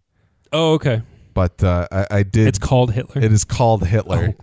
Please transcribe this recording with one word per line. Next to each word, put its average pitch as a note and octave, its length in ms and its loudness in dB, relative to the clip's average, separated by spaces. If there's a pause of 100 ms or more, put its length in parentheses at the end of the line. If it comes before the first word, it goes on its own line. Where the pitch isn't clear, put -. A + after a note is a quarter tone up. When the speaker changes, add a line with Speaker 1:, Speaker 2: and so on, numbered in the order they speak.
(520)
Speaker 1:
Oh, D#3 220 2
okay. B2 300 -2 (320)
Speaker 2:
But, F#2 280 -2
uh, F2 280 0
I, F#2+ 180 -2
I G2+ 140 0
did G#2+ 240 2
Speaker 1:
It's - 100 0
called B2 360 0
Hitler? C3 280 -6
Speaker 2:
It A2 100 2
is G#2 120 4
called A2+ 420 0
Hitler. F#2+ 580 -2